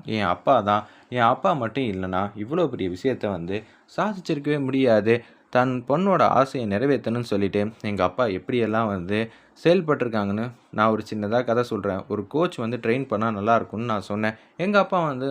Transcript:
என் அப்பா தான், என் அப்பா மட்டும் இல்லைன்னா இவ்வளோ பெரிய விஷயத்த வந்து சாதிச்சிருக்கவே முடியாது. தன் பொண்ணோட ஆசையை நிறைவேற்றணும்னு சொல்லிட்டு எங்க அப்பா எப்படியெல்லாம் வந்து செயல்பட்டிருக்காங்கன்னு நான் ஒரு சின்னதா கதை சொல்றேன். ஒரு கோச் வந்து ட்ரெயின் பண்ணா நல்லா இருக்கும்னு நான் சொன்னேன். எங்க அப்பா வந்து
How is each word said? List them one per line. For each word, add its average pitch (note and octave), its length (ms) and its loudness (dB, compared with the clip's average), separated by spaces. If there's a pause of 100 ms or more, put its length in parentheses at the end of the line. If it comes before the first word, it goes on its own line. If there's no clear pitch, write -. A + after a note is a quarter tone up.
என் G#2+ 220 0
அப்பா C3 320 2
தான், G#2 220 2 (260)
என் B2 180 2
அப்பா C3 260 2
மட்டும் B2 360 -2
இல்லைன்னா F#2 340 -2 (120)
இவ்வளோ C3+ 320 -2
பெரிய G2+ 220 -4
விஷயத்த A2 420 -2
வந்து F2+ 260 -6 (340)
சாதிச்சிருக்கவே D#3 680 -4
முடியாது. A#2+ 520 4 (400)
தன் B2+ 180 4 (100)
பொண்ணோட E3 500 2
ஆசையை C3 360 2
நிறைவேற்றணும்னு A#2 640 0
சொல்லிட்டு G2+ 320 0 (200)
எங்க G#2 220 -2
அப்பா A#2+ 260 0
எப்படியெல்லாம் A2 600 0
வந்து G2 300 -2 (400)
செயல்பட்டிருக்காங்கன்னு A#2+ 840 2 (260)
நான் A2 200 4
ஒரு G#2+ 120 0
சின்னதா G#2+ 380 -2
கதை A#2 220 0
சொல்றேன். G2 440 -2
ஒரு G#2 200 -4
கோச் E3 300 -2
வந்து A#2 200 -4
ட்ரெயின் A#2 300 -2
பண்ணா A2 220 0
நல்லா G#2+ 260 2
இருக்கும்னு A2+ 340 -2
நான் G#2 180 -4
சொன்னேன். G#2+ 300 -4 (200)
எங்க G3+ 220 0
அப்பா F#3+ 220 0
வந்து C#3 280 -4